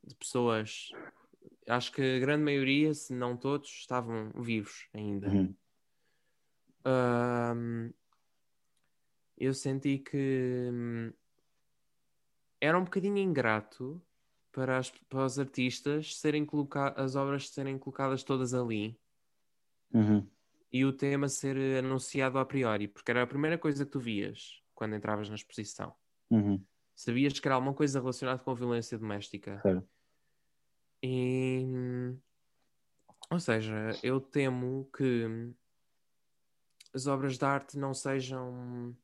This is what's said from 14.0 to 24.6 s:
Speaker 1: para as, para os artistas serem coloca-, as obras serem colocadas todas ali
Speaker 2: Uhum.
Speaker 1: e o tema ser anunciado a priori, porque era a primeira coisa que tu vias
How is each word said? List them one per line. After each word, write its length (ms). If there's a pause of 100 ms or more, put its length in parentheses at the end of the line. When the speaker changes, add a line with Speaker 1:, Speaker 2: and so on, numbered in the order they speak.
Speaker 1:
para 260
as, 140
para 340
os 120
artistas 800
serem 280
coloca-, 500
as 200
obras 340
serem 280
colocadas 460
todas 300
ali 440 (960)
Speaker 2:
Uhum. 320 (460)
Speaker 1:
e 140
o 80
tema 340
ser 300 (260)
anunciado 560
a 60
priori, 420
porque 240
era 120
a 40
primeira 300
coisa 280
que 60
tu 80
vias 600 (120)